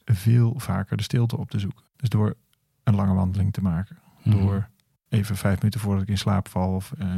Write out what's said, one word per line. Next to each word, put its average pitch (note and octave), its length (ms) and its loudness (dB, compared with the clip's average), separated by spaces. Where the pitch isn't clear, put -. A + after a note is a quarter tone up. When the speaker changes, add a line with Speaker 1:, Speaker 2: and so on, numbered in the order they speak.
Speaker 1:
veel A#2 540 2
vaker G2 380 -4
de G2+ 60 -2
stilte A#2 340 -2
op - 140 -8
te G#2+ 80 -4
zoeken. G2+ 240 -6
Dus B2 120 -4
door G#2+ 280 0
een G#2+ 100 4
lange G2 200 2
wandeling F#2+ 380 0
te - 100 -4
maken. F2+ 360 -2
Speaker 2:
Mhm. G#2+ 160 4
Speaker 1:
Door G2 300 0
even G2+ 280 0
vijf G2 220 0
minuten G#2 220 0
voordat G2+ 220 -2
ik F#2+ 60 -6
in G2+ 100 0
slaap G2 300 0
val F#2 260 -2
of, F#2 240 -6
eh, F#2 200 -4